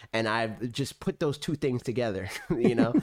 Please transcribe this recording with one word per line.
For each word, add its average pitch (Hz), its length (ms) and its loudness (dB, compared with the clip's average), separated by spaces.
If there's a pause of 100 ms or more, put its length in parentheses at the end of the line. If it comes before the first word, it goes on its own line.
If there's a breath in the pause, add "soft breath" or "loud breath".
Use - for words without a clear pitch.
(120 loud breath)
and 113 160 2
I've 113 420 -2
just 127 300 -4
put - 180 -2
those 147 200 0
two 160 180 -2
things 127 260 0
together. 107 520 -2
<laughs> - 220 -6
You 120 200 4
know, 117 260 4